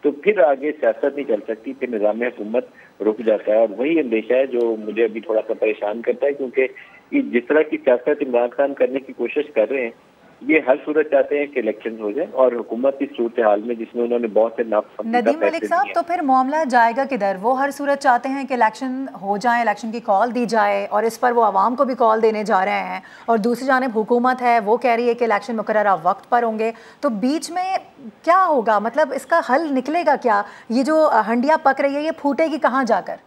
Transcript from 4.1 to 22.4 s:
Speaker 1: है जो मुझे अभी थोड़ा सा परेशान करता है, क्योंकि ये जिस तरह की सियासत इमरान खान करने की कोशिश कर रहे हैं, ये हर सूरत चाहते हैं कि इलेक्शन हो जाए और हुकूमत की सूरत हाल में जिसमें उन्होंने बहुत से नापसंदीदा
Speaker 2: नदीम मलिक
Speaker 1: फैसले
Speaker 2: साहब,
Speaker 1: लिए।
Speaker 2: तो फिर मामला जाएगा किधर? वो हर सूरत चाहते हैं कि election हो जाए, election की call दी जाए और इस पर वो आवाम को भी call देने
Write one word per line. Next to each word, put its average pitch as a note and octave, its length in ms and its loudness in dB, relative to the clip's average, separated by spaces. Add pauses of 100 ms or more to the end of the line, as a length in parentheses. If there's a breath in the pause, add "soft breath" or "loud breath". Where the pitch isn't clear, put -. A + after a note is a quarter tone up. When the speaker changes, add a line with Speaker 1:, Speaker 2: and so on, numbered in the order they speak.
Speaker 1:
है C3+ 120 2
जो A#2+ 280 -2
मुझे G#2+ 280 -4
अभी A2 180 -2
थोड़ा A2 200 -2
सा A2+ 120 -6
परेशान G#2+ 480 -2
करता A2+ 240 -2
है, C#3+ 80 0
क्योंकि C3+ 280 -4 (520 loud breath)
ये C#3+ 80 2
जिस A#2+ 260 -2
तरह D3+ 160 4
की D#3 140 -4
सियासत D3 440 0
इमरान B2 260 0
खान C#3 260 -2
करने C3 260 -2
की C3 140 -16
कोशिश B2 320 -4 (100)
कर G#2+ 120 2
रहे C3 160 -2
हैं, A#2 100 -6 (500)
ये C#3+ 260 2
हर C#3 80 6
सूरत D3+ 280 0
चाहते C#3+ 340 2
हैं C#3+ 80 -2
कि C#3+ 120 -4
इलेक्शन A2 420 -4
हो G#2 100 -2
जाए D3+ 160 -4
और C3 280 2
हुकूमत A#2 440 -2
की C#3+ 60 -2
सूरत A#2 340 -4
हाल G#2 220 4
में A#2 160 -6
जिसमें A2+ 260 -6
उन्होंने A#2+ 240 -2
बहुत A2 300 2
से A#2+ 60 -2
नापसंदीदा A2+ 560 -2
Speaker 2:
नदीम C#4+ 200 0
मलिक C4 140 0
Speaker 1:
फैसले E4 140 -6
Speaker 2:
साहब, E4+ 180 2
Speaker 1:
लिए। G4+ 80 -12
Speaker 2:
तो F4 80 0
फिर E4+ 200 -4
मामला C4+ 420 2
जाएगा A#3+ 420 2
किधर? G3+ 320 -2
वो G#3+ 160 0
हर C4+ 180 0
सूरत C#4 260 -2
चाहते C4 320 2
हैं C4+ 180 -6
कि C4+ 60 -6
election B3+ 540 -2 (140)
हो G3+ 160 -2
जाए, A#3+ 240 0
election A3 300 -2
की A#3 80 -6
call A3+ 320 0
दी A#3+ 140 -2
जाए G3+ 400 0
और G#3 200 0
इस A3+ 120 -2
पर B3 140 2
वो A#3+ 100 2
आवाम G3+ 340 2
को C#4 100 2
भी B3 100 -4
call A3+ 260 2
देने A3 220 2